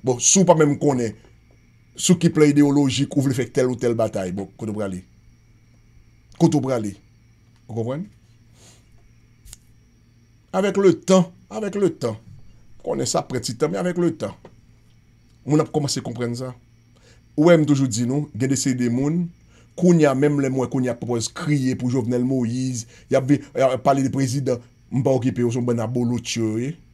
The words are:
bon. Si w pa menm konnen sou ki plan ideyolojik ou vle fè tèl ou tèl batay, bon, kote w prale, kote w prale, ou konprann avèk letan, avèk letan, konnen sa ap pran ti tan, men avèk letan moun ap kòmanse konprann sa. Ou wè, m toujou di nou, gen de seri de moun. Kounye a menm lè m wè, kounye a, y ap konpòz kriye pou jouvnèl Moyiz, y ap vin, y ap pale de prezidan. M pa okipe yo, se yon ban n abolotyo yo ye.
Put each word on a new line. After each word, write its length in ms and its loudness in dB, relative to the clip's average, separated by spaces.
bon. 180 0
Si 160 4
w 80 4
pa 120 6
menm 200 2
konnen 380 -2
sou 200 2
ki 120 2
plan 220 4
ideyolojik 640 2
ou 100 0
vle 80 0
fè 160 -4
tèl 200 0
ou 80 -6
tèl 200 -2
batay, 360 -4
bon, 120 -8
kote 120 -10
w 80 -8
prale, 240 -8
kote 220 4
w 80 -6
prale, 260 -4
ou 140 -16
konprann 260 -8
avèk 220 0
letan, 460 4
avèk 280 -6
letan, 360 -2
konnen 240 -4
sa 140 -2
ap 100 -14
pran 120 -4
ti 140 -8
tan, 140 -2
men 100 -4
avèk 180 -4
letan 340 -2
moun 140 2
ap 120 -6
kòmanse 300 -4
konprann 340 -6
sa. 140 -10
Ou 100 6
wè, 100 10
m 100 4
toujou 220 2
di 180 -2
nou, 260 -2
gen 160 -2
de 80 0
seri 200 0
de 140 0
moun. 340 0
Kounye 320 6
a 80 0
menm 240 2
lè 80 0
m 80 -2
wè, 120 -2
kounye 200 -2
a, 20 -4
y 40 -6
ap 80 -12
konpòz 260 -4
kriye 480 -2
pou 140 -2
jouvnèl 340 -2
Moyiz, 580 -2
y 60 2
ap 120 -2
vin, 140 2
y 80 0
ap 220 2
pale 180 2
de 100 -2
prezidan. 460 -2
M 160 -2
pa 80 2
okipe 300 0
yo, 80 0
se 80 -2
yon 80 -2
ban 100 0
n 60 -2
abolotyo 640 -4
yo 160 -4
ye. 80 -6